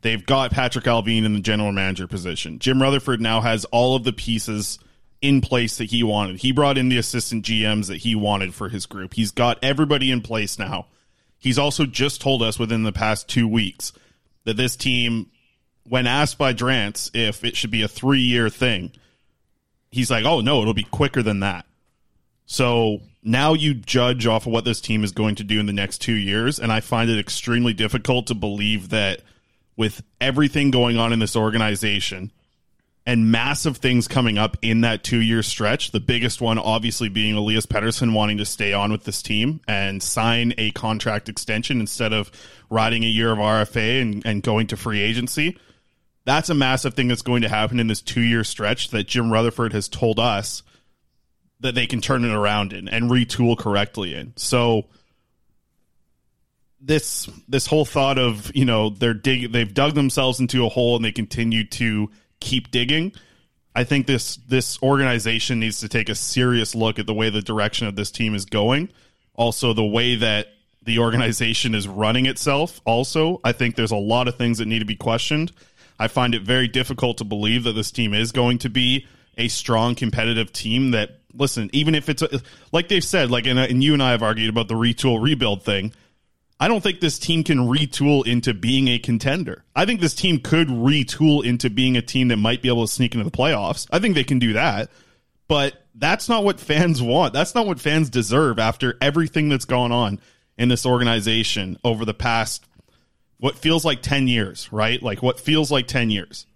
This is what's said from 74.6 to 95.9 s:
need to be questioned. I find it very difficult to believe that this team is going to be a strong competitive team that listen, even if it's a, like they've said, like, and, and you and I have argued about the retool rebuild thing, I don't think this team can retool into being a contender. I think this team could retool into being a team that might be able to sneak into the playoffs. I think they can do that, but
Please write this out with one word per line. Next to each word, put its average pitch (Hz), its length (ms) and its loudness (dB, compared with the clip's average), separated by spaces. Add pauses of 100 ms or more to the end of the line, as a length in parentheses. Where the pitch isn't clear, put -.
need 113 120 0
to 110 60 -2
be 104 120 -6
questioned. 151 560 -2 (460)
I 113 100 0
find 123 260 0
it 107 80 -4
very 123 240 2
difficult 123 520 -2
to 113 60 -6
believe 107 400 0
that 117 80 -2
this 107 180 -4
team 110 240 -2
is 113 180 0
going 123 260 2
to 131 120 -4
be 127 360 0 (300)
a 117 120 -2
strong 117 460 0
competitive 113 580 -2
team 123 400 0
that 107 240 -2 (200)
listen, 120 340 -2
even 151 220 2
if 147 140 -2
it's 147 140 -2
a, 143 200 -4 (300)
like 170 160 0
they've 190 160 2
said, 147 260 2
like, 120 160 0
and, 127 120 2
and 127 240 2
you 151 120 4
and 139 80 2
I 127 80 2
have 117 120 2
argued 110 280 0
about 107 180 -2
the 117 60 -2
retool 117 480 2
rebuild 117 400 0
thing, 101 300 -2 (680)
I 156 80 2
don't 220 140 2
think 190 180 -2
this 160 180 0
team 165 260 0
can 151 140 2 (100)
retool 143 580 2
into 120 260 0
being 127 360 2
a 120 100 2
contender. 135 640 -2 (120)
I 175 100 2
think 226 140 0
this 165 140 0
team 170 260 2
could 156 280 2
retool 143 760 2
into 120 260 0
being 127 260 2
a 117 60 0
team 127 260 0
that 117 80 2
might 113 260 0
be 127 60 0
able 117 180 2
to - 60 -4
sneak 123 220 0
into 113 100 -2
the 90 120 -4
playoffs. 120 560 0
I 175 80 2
think 208 140 2
they 143 100 2
can 131 160 2
do 113 140 2
that, 113 360 0 (560)
but 139 280 0 (200)